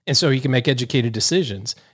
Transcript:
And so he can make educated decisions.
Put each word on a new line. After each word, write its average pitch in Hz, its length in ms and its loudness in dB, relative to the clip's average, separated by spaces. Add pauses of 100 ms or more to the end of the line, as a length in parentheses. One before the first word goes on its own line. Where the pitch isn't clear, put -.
And 139 100 0
so 156 140 4
he 135 100 2
can 131 120 0
make 127 160 0
educated 123 440 0
decisions. 110 640 -4 (180)